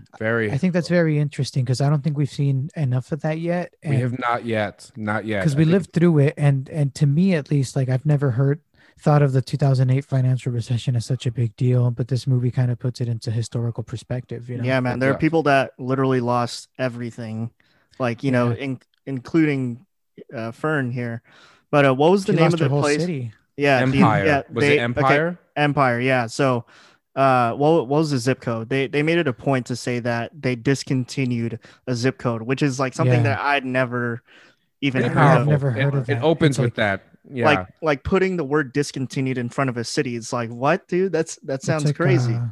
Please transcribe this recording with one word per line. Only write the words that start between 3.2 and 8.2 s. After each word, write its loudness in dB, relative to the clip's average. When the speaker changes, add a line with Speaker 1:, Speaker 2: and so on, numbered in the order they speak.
Speaker 2:
that -4
yet. -4
Speaker 1:
We -4
Speaker 2:
And 2
Speaker 1:
have -4
not -2
yet. -4
Not -2
yet. -2
Speaker 2:
'cause 2
Speaker 1:
I 0
Speaker 2:
we 6
Speaker 1:
think 4
Speaker 2:
lived 0
through 4
it. 4
And, 0
and -2
to 2
me, 2
at -2
least, -2
like, 0
I've -2
never 2